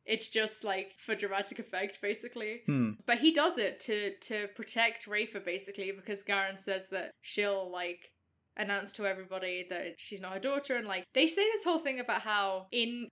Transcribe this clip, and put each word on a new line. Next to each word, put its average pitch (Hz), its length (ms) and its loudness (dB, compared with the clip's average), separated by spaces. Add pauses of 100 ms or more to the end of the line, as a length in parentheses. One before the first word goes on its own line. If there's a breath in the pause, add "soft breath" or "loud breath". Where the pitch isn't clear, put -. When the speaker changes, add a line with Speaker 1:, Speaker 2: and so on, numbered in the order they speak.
Speaker 1:
it's 226 220 0
just, 220 360 0
like, 196 360 -2
for 220 160 -2
dramatic 202 420 -2
effect, 202 460 -4
basically. 233 640 -4
Speaker 2:
Hmm. 123 240 4 (160)
Speaker 1:
But 233 100 4
he 302 160 8
does 330 240 4
it 202 220 0
to, 208 400 0
to 208 300 -4
protect 226 580 0
Rafer, 208 360 -2
basically, 190 480 -4
because 202 320 -6
Garan 196 360 0
says 190 300 -2
that 190 200 -4 (100)
she'll, 196 480 0
like, 180 440 -6 (460)
announce 202 360 -2
to 208 140 -2
everybody 185 640 -2
that 175 280 -4
she's 190 240 -12
not 185 120 -8
her 196 60 -4
daughter, 277 360 0
and, 220 120 -2
like, 185 160 -2 (120)
they 285 100 8
say 359 260 4
this 427 120 0
whole 330 160 4
thing 262 200 -2
about 240 220 0
how 196 500 0
in 240 400 0